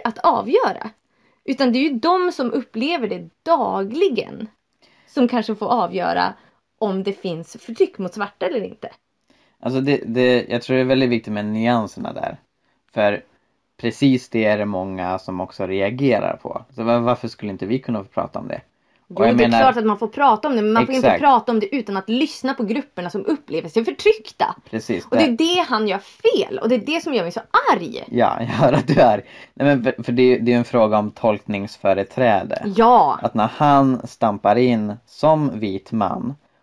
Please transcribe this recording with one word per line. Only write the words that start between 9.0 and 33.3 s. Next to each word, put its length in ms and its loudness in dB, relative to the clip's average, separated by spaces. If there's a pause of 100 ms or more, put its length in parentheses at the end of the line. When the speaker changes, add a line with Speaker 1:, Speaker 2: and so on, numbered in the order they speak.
Speaker 2:
Alltså 220 -2
det, 240 0
det, 440 2
jag 120 -2
tror 140 -2
det 60 2
är 40 0
väldigt 240 2
viktigt 240 -2
med 120 -4
nyanserna 680 -2
där. 240 -8 (560)
För 300 0 (540)
precis 520 0
det 160 0
är 120 2
det 80 -2
många 540 -4
som 220 -8
också 260 -8
reagerar 720 0
på. 200 -10 (140)
Så 80 -6
var-, 160 2
varför 280 -2
skulle 240 -12
inte 140 -10
vi 140 -2
kunna 240 -6
få 60 -20
prata 300 -14
om 80 -12
det? 140 -12 (480)
Speaker 1:
Jo, 60 -18
Speaker 2:
Och 120 2
jag 100 4
Speaker 1:
det 60 6
är 60 4
Speaker 2:
menar 140 4
Speaker 1:
klart 140 4
att 80 0
man 140 0
får 80 -4
prata 400 2
om 80 0
det, 60 0
men 120 2
man 120 2
får 100 -2
inte 120 2
Speaker 2:
Exakt. 140 2
Speaker 1:
prata 300 4
om 80 2
det 160 -4
utan 220 -6
att 120 -8
lyssna 440 -2
på 100 -6
grupperna 460 -6
som 160 -6
upplever 440 -4
sig 160 0
förtryckta. 680 -2 (140)
Speaker 2:
Precis, 360 -6
Speaker 1:
Och 120 -2
det 60 4
är 40 4
Speaker 2:
det 80 0
Speaker 1:
det 340 0
han 180 -2
gör 120 -2
fel, 600 -2
och 100 -2
det 60 2
är 100 2
det 180 -4
som 100 -4
gör 100 0
mig 80 -6
så 80 -10 (340)
arg. 340 -6
Speaker 2:
Ja, 280 2
<laughs> 40 -6
jag 80 -6
hör 260 2
att 140 0
du 120 2
är 140 6
arg. 80 -2 (320)
Nej, 140 0
men 160 2
för, 200 -2
för 80 -4
det, 260 6
det 160 0
är 40 4
en 80 2
fråga 320 2
om 140 -2
tolkningsföreträde. 1500 -2 (120)
Speaker 1:
Ja. 460 4
Speaker 2:
Att 120 -4